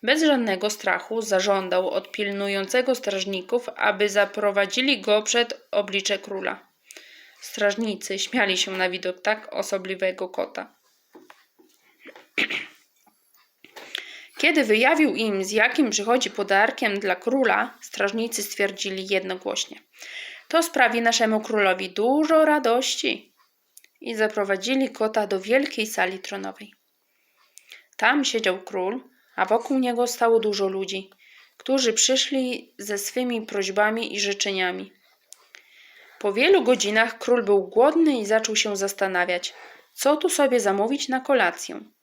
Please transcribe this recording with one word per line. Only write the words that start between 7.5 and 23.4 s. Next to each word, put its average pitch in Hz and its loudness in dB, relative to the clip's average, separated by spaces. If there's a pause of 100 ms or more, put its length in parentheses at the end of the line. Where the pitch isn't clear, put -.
śmiali 196 0
się 190 -2
na 185 0
widok 180 -6
tak 214 -4
osobliwego 190 -4
kota. - -8 (1600)
<clears throat> - 2 (2000)
Kiedy 302 4
wyjawił 262 4
im, 202 0
z 196 -8
jakim 226 2
przychodzi 220 0
podarkiem 202 0
dla 185 0
króla, 233 0
strażnicy 220 -4
stwierdzili 196 -6
jednogłośnie: 190 -4 (680)
„To 330 4
sprawi 240 2
naszemu 220 2
królowi 190 0
dużo 302 4
radości”. 262 0 (680)